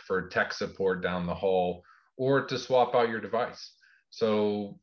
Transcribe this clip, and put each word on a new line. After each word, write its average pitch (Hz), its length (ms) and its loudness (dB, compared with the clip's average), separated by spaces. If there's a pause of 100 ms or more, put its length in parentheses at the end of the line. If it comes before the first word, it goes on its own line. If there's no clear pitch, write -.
for 92 280 -2
tech - 240 0
support 92 500 -2
down 90 220 -2
the 87 100 -2
hall 90 480 0 (340)
or 131 280 2
to 131 120 -4
swap 123 380 2
out 117 140 4
your 113 120 -4
device. 113 520 -6 (360)
So, 104 720 0